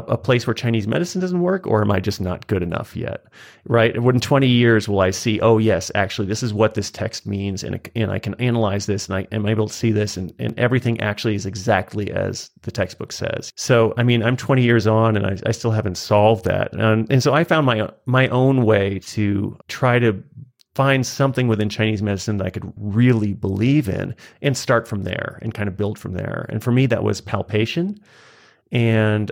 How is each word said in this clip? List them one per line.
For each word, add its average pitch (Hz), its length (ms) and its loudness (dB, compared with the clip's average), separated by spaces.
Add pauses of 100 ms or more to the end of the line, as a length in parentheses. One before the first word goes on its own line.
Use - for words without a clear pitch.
a 110 100 0
place 123 280 0
where 123 60 0
Chinese 113 340 -2
medicine 170 360 -4
doesn't 180 180 -2
work, 185 260 -2
or 107 140 2
am 104 100 2
I 98 80 2
just 98 220 -2
not 90 280 -6
good 95 140 0
enough 85 320 -6
yet?" - 300 -8 (420)
Right? 117 360 2
When 123 180 4
twenty 139 280 2
years 117 400 4
will 98 120 2
I 92 100 4
see, 107 300 -2
"Oh, 113 160 6
yes, 110 380 2
actually, 101 320 -2
this 104 160 -4
is 113 100 -2
what 107 220 2
this 101 160 -4
text - 340 -8
means, 98 380 -4
and, - 320 -8
and 110 160 -2
I 98 80 -4
can 101 160 -6
analyze 110 500 0
this, 98 220 -4
and 98 80 -4
I 95 180 -4
am 107 140 -2
able 107 220 0
to - 40 -16
see - 180 0
this, 107 280 0
and, 92 200 -8
and 113 200 -6
everything 120 420 0
actually 104 340 -2
is 95 120 -6
exactly 98 640 -2
as 95 400 -6 (120)
the - 80 -12
textbook - 420 -6
says." - 440 -8
So, 117 400 2
I 123 60 2
mean, 120 200 4
I'm 123 140 0
twenty 131 260 2
years 117 240 4
on, 110 300 4
and 101 80 0
I, 98 220 -2
I 110 60 0
still 113 180 -2
haven't 104 260 -2
solved 104 480 4
that. 92 300 -2
And, 110 360 2
and 127 120 4
so 123 100 2
I 156 120 2
found 160 200 2
my, 110 240 0 (160)
my 127 240 2
own 127 380 2
way 98 320 2
to 101 580 -2 (120)
try 123 300 2
to 113 240 2 (520)
find 135 320 2
something 131 420 0
within 107 220 0
Chinese 107 320 0
medicine 104 340 -2
that 95 100 -2
I 92 40 -6
could - 260 -10
really 104 560 2
believe 104 560 0
in 95 260 -6 (280)
and 135 140 0
start 117 320 0
from 98 160 -6
there - 360 -6
and 107 140 -8
kind 104 140 -4
of 92 80 -6
build 104 220 -4
from 98 160 -10
there. - 360 -6
And 113 120 -4
for 120 100 0
me, 127 140 4
that 107 180 0
was 104 160 -2
palpation. 117 800 -4 (720)
And, 110 600 2